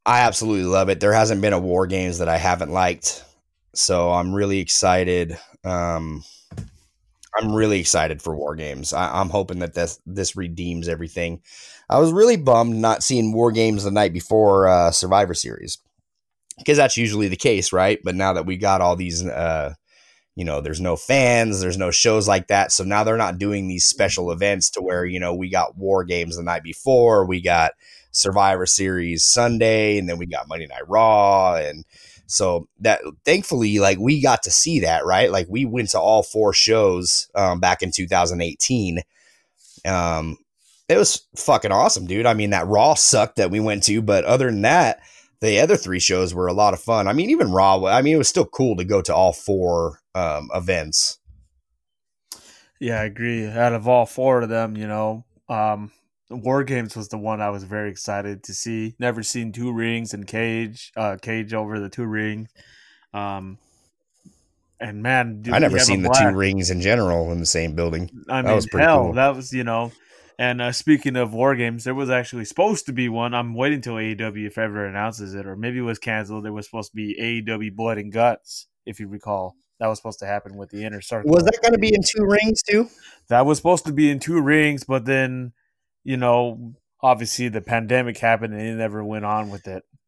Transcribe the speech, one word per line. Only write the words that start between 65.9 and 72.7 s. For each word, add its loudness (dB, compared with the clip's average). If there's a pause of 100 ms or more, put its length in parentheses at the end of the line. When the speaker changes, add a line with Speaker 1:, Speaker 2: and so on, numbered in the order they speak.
Speaker 1:
the 2
Speaker 2:
blast. 6
Speaker 1:
two 2
rings 0
in -4
general 2
in -4
the -4
same -2
building. -4 (180)
Speaker 2:
I -2
Speaker 1:
That -2
Speaker 2:
mean, 4
Speaker 1:
was 2
pretty 2
Speaker 2:
hell, 6
Speaker 1:
cool. -2
Speaker 2:
that 2
was, -14
you -4
know, -4 (480)
and, -2
uh, -2
speaking 0
of -2
War 2
Games, -4
there -4
was -4
actually -4
supposed -2